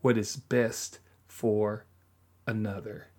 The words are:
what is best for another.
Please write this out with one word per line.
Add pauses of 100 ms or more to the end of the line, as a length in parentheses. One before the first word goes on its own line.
what
is
best (280)
for (640)
another. (120)